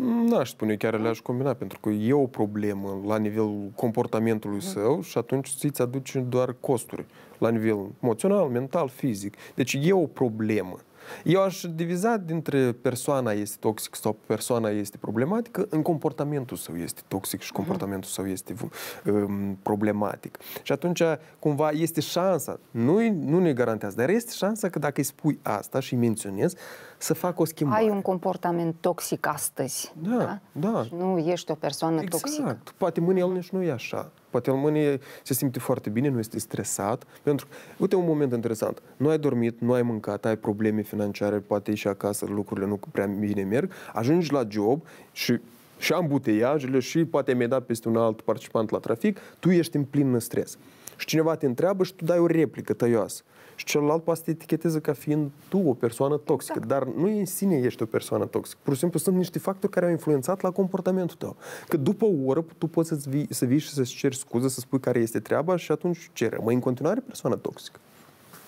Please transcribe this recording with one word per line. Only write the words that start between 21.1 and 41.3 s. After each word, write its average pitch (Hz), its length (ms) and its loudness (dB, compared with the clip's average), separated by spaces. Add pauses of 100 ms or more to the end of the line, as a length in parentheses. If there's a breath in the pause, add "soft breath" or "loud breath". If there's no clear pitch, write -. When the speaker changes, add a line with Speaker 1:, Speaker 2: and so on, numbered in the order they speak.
Speaker 1:
cumva, 151 300 2
este 160 320 0
șansa, 170 580 0 (120)
nu, 190 420 4
nu 156 260 2
ne 170 140 6
garantează, 110 420 0
dar 123 140 2
este 226 240 0
șansa 208 360 -2
că 170 100 -4
dacă 147 180 0
îi 147 60 2
spui - 380 -2
asta 107 380 -2
și 131 140 -4
îi 123 60 2
menționezi, 113 560 0 (420 loud breath)
să - 160 -4
facă 175 280 -2
o 160 40 2
schimbare. 160 380 0
Speaker 2:
Ai 220 60 4
un 202 120 0
comportament 175 800 0
toxic - 480 -2
astăzi, - 760 -4
Speaker 1:
Da, 220 160 0
Speaker 2:
da? 190 220 -2 (120)
Speaker 1:
da. 170 320 -2
Speaker 2:
Și 123 100 -8
nu 180 240 0
ești 170 340 0
o 151 40 -4
persoană 160 460 0
Speaker 1:
Exact. 170 220 -4
Speaker 2:
toxică. 277 340 -4 (200)
Speaker 1:
Poate 175 220 0
mâine 185 200 4
el 180 120 2
nici 180 180 -4
nu 190 140 -2
e 165 80 0
așa. 107 400 -6 (180)
Poate 127 200 0
el 131 60 4
mâine 147 440 2 (240 loud breath)
se 139 100 -2
simte 127 260 0
foarte - 300 -2
bine, 120 200 0
nu 123 100 0
este 110 200 -6
stresat. 104 640 -4 (200 loud breath)
Pentru 143 220 2
că, - 80 -20 (240 loud breath)
uite 190 180 2
un 175 100 4
moment 147 280 2
interesant, 113 480 -2 (160 loud breath)
nu 139 120 4
ai 156 100 6
dormit, 120 400 2
nu 120 140 2
ai 123 80 4
mâncat, 107 440 -2
ai 110 120 2
probleme 107 440 2
financiare, 104 580 -2